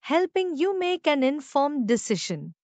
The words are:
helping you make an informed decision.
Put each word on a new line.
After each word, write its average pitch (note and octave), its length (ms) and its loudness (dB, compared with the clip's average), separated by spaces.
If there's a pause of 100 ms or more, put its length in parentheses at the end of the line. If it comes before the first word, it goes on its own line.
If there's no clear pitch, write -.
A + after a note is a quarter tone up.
helping F4+ 540 0
you F#4+ 220 0
make F4+ 300 -2
an C#4+ 160 2
informed C#4 640 0
decision. E3+ 640 -2 (100)